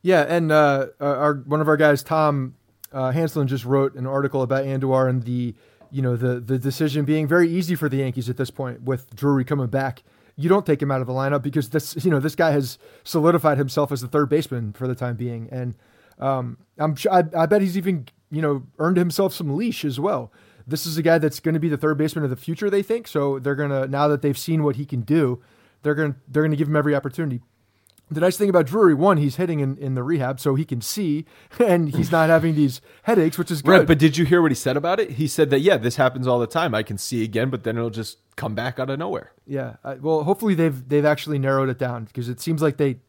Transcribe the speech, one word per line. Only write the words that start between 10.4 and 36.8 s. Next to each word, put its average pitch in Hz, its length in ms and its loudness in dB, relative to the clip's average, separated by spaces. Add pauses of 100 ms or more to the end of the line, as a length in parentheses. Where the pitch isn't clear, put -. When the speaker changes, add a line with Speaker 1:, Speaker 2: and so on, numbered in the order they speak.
Speaker 1:
don't 196 160 4
take 147 160 2
him 143 100 -2
out 131 100 0
of 120 60 -6
the 127 60 -6
lineup 135 300 0
because 139 260 -4
this, 156 340 -4
you 180 80 2
know, 147 80 2
this 151 160 -4
guy 160 160 2
has 139 260 -2 (260)
solidified 160 540 2
himself 143 340 -2
as 135 100 -6
the 127 60 -10
third 147 220 0
baseman 123 440 -2
for 127 140 -8
the 127 80 -4
time 123 220 -6
being. 117 340 -8
And, 123 240 -8 (420)
um, 127 400 -4 (200)
I'm 151 200 -2
su-, - 120 -2
I, 180 140 6 (140)
I 165 80 4
bet 208 160 2
he's 190 160 -2
even, 175 300 -2 (240)
you 151 100 -4
know, 143 220 -2 (160)
earned 175 180 2
himself 175 360 4
some 147 240 -4
leash 226 280 -4
as 135 140 -2
well. 139 320 -2 (340)
This 151 200 -6
is 160 120 -4
a 165 40 -2
guy 165 160 6
that's 151 240 0
gonna 160 180 0
be 165 80 0
the 147 100 0
third 151 200 0
baseman 151 260 -2
of 135 60 -2
the 127 80 -4
future, 202 320 -4
they 196 140 0
think. 226 260 -4
So 139 300 -2
they're 135 160 -2
gonna, 139 320 -2
now 139 200 0
that 147 140 0
they've 139 160 0
seen 160 260 -2
what 139 140 0
he 143 80 -6
can 127 160 -4
do, 127 400 0 (420)
they're 147 120 0
gonna, 147 200 -2 (140)
they're 151 140 0
gonna 156 120 2
give 147 140 -2
him 156 80 0
every 147 180 2
opportunity. 139 460 -4 (680)
The 156 100 -4
nice 180 160 2
thing 202 120 2
about 175 160 4
Drury, 175 300 4
one, 175 220 4
he's 143 180 0
hitting 170 240 -2
in, 135 180 -2
in 135 160 -6
the 127 80 -2
rehab, 135 380 -2
so 139 160 0
he 156 100 -2
can 117 160 -6
see, 156 440 -4 (180)
<laughs> - 160 -20
and 175 300 4
he's 160 220 -2
not 160 180 4
having 165 260 4
these 139 260 2 (220)
headaches, 180 340 2
which 180 140 -4
is 147 100 -4
good. 151 100 4
Speaker 2:
Right, 185 160 8
but 160 120 6
did 147 180 4
you 165 80 2
hear 175 160 4
what 160 80 4
he 127 60 2
said 131 220 -2
about 175 220 0
it? 202 120 -4
He 139 160 -2
said 143 240 2
that, 139 80 4
yeah, 175 180 4
this 120 200 -2
happens 131 300 0
all 123 120 2
the 117 80 0
time. 165 260 -2
I 110 80 0